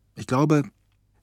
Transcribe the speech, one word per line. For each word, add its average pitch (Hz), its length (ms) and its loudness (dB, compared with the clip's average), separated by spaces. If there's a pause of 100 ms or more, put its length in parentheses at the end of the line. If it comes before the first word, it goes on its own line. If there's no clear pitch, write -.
(160)
ich - 120 -14
glaube, 147 360 2 (600)